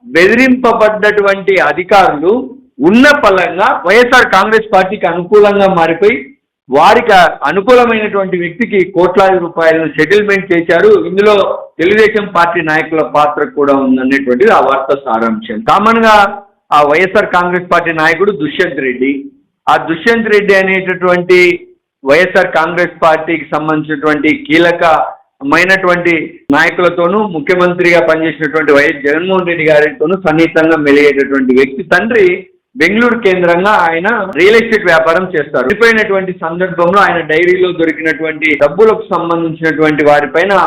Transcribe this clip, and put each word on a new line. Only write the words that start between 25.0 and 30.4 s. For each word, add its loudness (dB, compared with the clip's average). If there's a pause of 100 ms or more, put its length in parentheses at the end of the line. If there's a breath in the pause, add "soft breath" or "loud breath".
నాయకులతోనూ, 0
ముఖ్యమంత్రిగా 0
పనిచేసినటువంటి -2
వైఎస్ 0
జగన్మోహన్ -2
రెడ్డి -4
గారితోనూ 0
సన్నిహితంగా 0